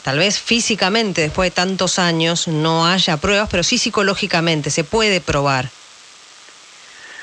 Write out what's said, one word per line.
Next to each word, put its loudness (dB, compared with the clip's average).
tal -2
vez 2
físicamente, 0
después 0
de -20
tantos 0
años, 0
no 2
haya 2
pruebas, 0
pero 0
sí 0
psicológicamente, 0
se -2
puede 0
probar. 0